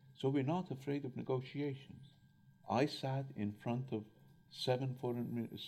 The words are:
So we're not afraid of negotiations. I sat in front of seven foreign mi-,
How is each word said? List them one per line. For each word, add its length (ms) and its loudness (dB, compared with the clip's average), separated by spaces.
So 100 4
we're 140 4
not 280 2
afraid 340 -2
of 120 -4
negotiations. 920 -2
I 180 6
sat 400 0
in 160 0
front 300 -2
of 120 0
seven 500 2
foreign 340 0
mi-, 340 -4